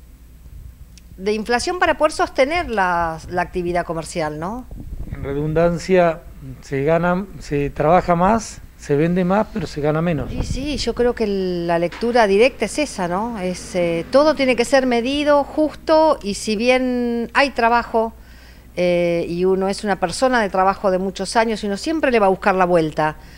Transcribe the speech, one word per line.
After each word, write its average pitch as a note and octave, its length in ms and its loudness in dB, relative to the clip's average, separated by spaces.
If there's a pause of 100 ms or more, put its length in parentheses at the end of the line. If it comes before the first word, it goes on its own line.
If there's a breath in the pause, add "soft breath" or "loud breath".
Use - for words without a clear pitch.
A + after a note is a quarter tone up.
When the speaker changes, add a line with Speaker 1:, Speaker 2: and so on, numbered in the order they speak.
(1160)
Speaker 1:
de G3 160 -2
inflación A#3+ 460 -2
para E4 180 2
poder D#4 140 2
sostener D#4+ 580 0
la, E3+ 500 0 (100)
la F3+ 120 -2
actividad F3 440 -2
comercial, D#3 540 -6
¿no? A3 260 -8 (460)
Speaker 2:
En C3+ 120 -10
redundancia, D#3+ 1000 2 (400)
se C3+ 220 -4
gana, F3 420 2 (140)
se C#3+ 320 -4
trabaja F3 440 4
más, G3 460 0 (160)
se - 180 -2
vende E3+ 300 2
más, G3+ 260 0
pero F#3+ 140 -6
se - 160 -8
gana D3+ 200 0
menos. D3+ 300 -2
Speaker 1:
Sí, B3 120 -4
sí, C4+ 340 -4
yo - 160 -4
creo A#3+ 220 0
que A3+ 100 -2
la F3+ 540 0
lectura A3 480 2
directa G#3 380 2
es - 120 -6
esa, A#3 300 -2
¿no? G#3+ 320 -4
Es, F3+ 360 -6
eh, E3+ 360 0
todo D4 240 6
tiene B3+ 200 2
que A#3 100 0
ser C4+ 200 4
medido, C#4 580 2
justo, D#4 800 2
y G3+ 140 -4
si A3 200 -4
bien A#3+ 800 0
hay C#4 180 2
trabajo, A3+ 600 0 (640 loud breath)
eh, F3 520 0
y F3 180 -2
uno F#3+ 240 2
es G3 140 -6
una G3 160 -2
persona B3 400 0
de G#3 100 0
trabajo F#3+ 400 2
de F#3 80 2
muchos F#3+ 380 -6
años, A3+ 280 0
y G#3+ 40 -2
uno G3+ 100 -2
siempre D#4 340 -2
le A#3 80 4
va G3 80 4
a - 20 6
buscar F#3+ 260 2
la F#3 100 4
vuelta, D#3 520 0 (200 loud breath)